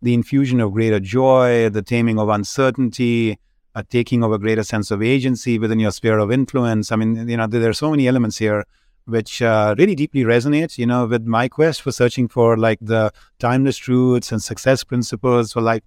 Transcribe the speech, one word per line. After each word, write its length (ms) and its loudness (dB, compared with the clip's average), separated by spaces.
the 120 0
infusion 460 0
of 140 0
greater 260 0
joy, 680 2
the 120 -4
taming 380 0
of 100 0
uncertainty, 1080 -2
a 80 -8
taking 400 0
of 100 2
a 40 -2
greater 260 0
sense 280 -4
of 100 -2
agency 560 0
within 220 0
your 120 0
sphere 280 0
of 100 0
influence. 640 0
I 60 0
mean, 300 -2
you 100 -4
know, 100 -2
there, 140 0
there 80 2
are 40 -2
so 160 -4
many 180 2
elements 300 0
here 280 -2
which, 360 -4
uh, 360 2
really 180 4
deeply 280 -2
resonate, 540 0
you 80 -2
know, 200 0
with 200 -2
my 220 0
quest 340 0
for 100 -6
searching 360 0
for, 300 2
like, 220 2
the 320 0
timeless 380 0
truths 540 0
and 120 -4
success 400 0
principles 680 -2
for 80 -2
life 260 0